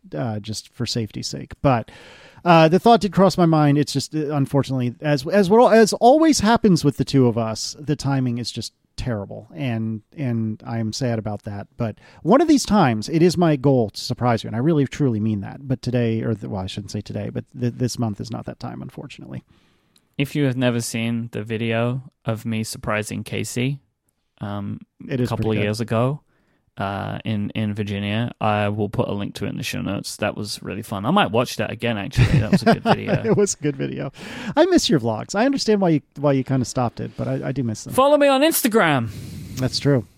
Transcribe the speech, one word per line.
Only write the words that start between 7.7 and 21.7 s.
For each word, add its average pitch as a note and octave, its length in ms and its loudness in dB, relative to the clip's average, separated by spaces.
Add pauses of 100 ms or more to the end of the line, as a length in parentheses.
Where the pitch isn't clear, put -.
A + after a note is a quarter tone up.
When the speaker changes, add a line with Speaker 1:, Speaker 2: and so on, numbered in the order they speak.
Speaker 1:
the D3+ 200 -4
timing C3 400 -2
is A#2 120 -6
just - 220 -8 (240)
terrible, G#2+ 600 -8
and, A2+ 480 -4 (120)
and A2+ 520 -4
I A#2 100 -6
am A2 160 -4
sad A#2+ 240 -2
about G#2 260 -8
that. G2+ 240 -10 (100)
But A2 200 -6 (240)
one A#3+ 200 4
of D#4+ 60 2
these D4 160 4
times, C3+ 460 2
it D#3+ 140 4
is F3 140 4
my E3 180 4
goal B2+ 340 2
to - 100 -14
surprise A#2+ 440 -2
you, A2+ 60 -12
and A2 60 -8
I A2+ 40 -2
really D3 260 2
truly B2 340 0
mean G#2+ 220 -2
that. C3+ 260 -14
But B2+ 140 -4
today, A#2 400 0
or A2+ 140 0
the, G#2+ 120 -12
well, G#2 140 -6
I F#2 60 -6
shouldn't G2+ 240 -10
say G#2+ 100 -6
today, G#2+ 320 -8
but A#2 100 -8 (160)
th-, A#2+ 160 -2
this B2 220 -4
month A2+ 240 -4
is A2+ 80 -10
not A#2 160 -10
that B2 140 -12
time, B2 240 -12
unfortunately. C3 600 -16 (720)
Speaker 2:
If C#3+ 200 -4
you D3 80 2
have B2+ 140 0
never B2 220 2
seen A#2 520 -4
the G#2+ 120 -6
video A#2 600 -2 (200)